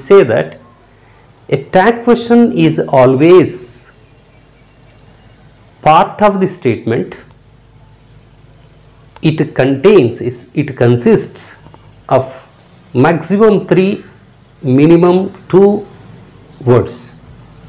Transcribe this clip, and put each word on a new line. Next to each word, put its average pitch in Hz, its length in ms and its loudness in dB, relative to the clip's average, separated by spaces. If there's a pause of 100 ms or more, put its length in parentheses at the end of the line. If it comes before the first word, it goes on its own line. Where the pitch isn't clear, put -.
say 196 140 6 (100)
that 143 260 -6 (1000)
a - 20 -2 (180)
tag 214 300 0
question 233 460 2 (140)
is - 140 -2 (200)
always 135 540 4 (2250)
part 175 420 0
of 196 140 -2
the 180 140 -2
statement. 120 600 -6 (2250)
It 151 100 -4 (200)
contains, 135 600 2
is, - 300 -10 (120)
it 143 140 -8
consists 123 680 0 (720)
of - 180 -10 (680)
maximum 196 520 0 (140)
three, 190 320 -2 (580)
minimum 170 560 2 (360)
two 202 320 2 (840)
words. - 280 0 (720)